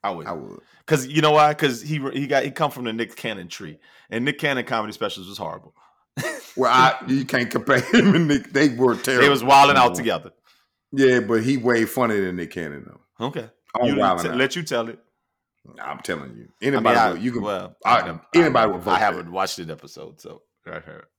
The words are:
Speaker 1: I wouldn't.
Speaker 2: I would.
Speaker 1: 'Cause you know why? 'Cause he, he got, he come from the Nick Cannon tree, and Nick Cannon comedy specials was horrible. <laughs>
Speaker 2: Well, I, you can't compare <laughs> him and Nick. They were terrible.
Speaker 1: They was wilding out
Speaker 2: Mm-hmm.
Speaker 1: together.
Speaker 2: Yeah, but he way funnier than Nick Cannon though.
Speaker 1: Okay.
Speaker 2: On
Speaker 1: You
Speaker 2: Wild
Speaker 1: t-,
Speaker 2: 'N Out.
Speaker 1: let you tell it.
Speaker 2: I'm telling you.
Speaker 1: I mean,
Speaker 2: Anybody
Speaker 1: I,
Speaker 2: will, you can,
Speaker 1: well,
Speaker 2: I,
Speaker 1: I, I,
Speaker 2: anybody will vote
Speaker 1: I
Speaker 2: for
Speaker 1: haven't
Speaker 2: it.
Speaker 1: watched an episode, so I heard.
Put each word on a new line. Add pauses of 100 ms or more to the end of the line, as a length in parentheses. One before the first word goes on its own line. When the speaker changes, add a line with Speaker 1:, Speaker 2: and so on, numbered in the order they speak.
Speaker 1:
I
wouldn't.
Speaker 2:
I
would. (260)
Speaker 1:
'Cause
you
know
why?
'Cause
he, (120)
he
got,
he
come
from
the
Nick
Cannon
tree, (320)
and
Nick
Cannon
comedy
specials
was
horrible. (420)
<laughs> (360)
Speaker 2:
Well,
I, (100)
you
can't
compare
<laughs>
him
and
Nick.
They
were
terrible.
Speaker 1:
They
was
wilding
out
Speaker 2:
Mm-hmm.
Speaker 1:
together. (600)
Speaker 2:
Yeah,
but
he
way
funnier
than
Nick
Cannon (280)
though.
Speaker 1:
Okay. (280)
Speaker 2:
On
Speaker 1:
You
Speaker 2:
Wild
Speaker 1:
t-,
Speaker 2:
'N
Out.
Speaker 1:
let
you
tell
it. (840)
Speaker 2:
I'm
telling
you. (140)
Speaker 1:
I
mean,
Speaker 2:
Anybody
Speaker 1:
I,
Speaker 2:
will,
you
can,
Speaker 1:
well,
Speaker 2:
I,
Speaker 1:
I,
I, (160)
Speaker 2:
anybody
will
vote
Speaker 1:
I
Speaker 2:
for
Speaker 1:
haven't
Speaker 2:
it.
Speaker 1:
watched
an
episode,
so (260)
I
heard. (140)